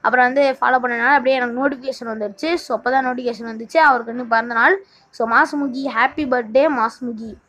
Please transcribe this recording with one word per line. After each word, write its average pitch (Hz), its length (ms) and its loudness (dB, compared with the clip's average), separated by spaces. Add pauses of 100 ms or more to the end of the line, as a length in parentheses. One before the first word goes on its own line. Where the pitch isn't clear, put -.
அப்புறம் 247 240 4
வந்து 269 240 2
ஃபாலோ 254 280 2
பண்ணனால 240 360 2
அப்படியே 262 200 2
எனக்கு 247 220 -2
notification 262 520 -4
வந்துருச்சு. 220 480 -6
So, - 140 -12
அப்பதான் 254 340 -2
notification 240 440 -6
வந்துச்சு, 226 300 -4
அவருக்கு 240 340 4
இன்னும் 240 180 -6
பிறந்த 233 220 0
நாள். 247 220 4 (380)
So, 233 140 -2
மாஸ் 254 260 4
முகி, 269 360 -4
happy 254 360 0
birthday 247 440 2
மாஸ் 233 320 -2
முகி. 226 280 -10 (200)